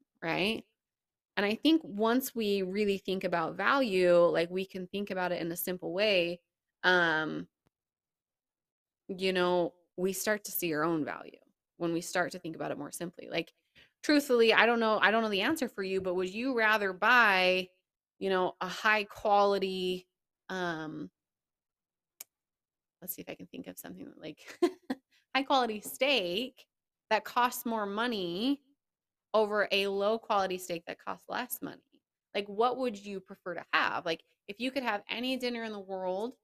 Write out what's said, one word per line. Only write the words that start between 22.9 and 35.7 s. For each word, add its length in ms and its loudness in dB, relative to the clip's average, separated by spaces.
let's 120 -14
see 80 -14
if 80 -14
I 60 -12
can 120 -16
think 200 -16
of 100 -16
something 400 -16
like 440 -18
<laughs> 720 -6
high 80 2
quality 380 0
steak 840 -2
that 160 0
costs 400 0
more 200 -2
money 760 -2
over 380 2
a 160 2
low 320 0
quality 380 0
steak 300 -8
that 120 -10
costs 300 -12
less 320 -8
money? 200 -12
Like, 120 -4
what 300 0
would 200 -2
you 220 -10
prefer 360 -12
to 180 -10
have? 320 0
Like, 180 -4
if 120 -12
you 120 -4
could 120 -4
have 260 -4
any 280 -4
dinner 260 -6
in 100 -8